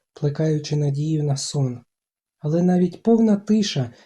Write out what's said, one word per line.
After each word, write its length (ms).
плекаючи 600
надію 480
на 140
сон. 420
Але 240
навіть 400
повна 320
тиша 580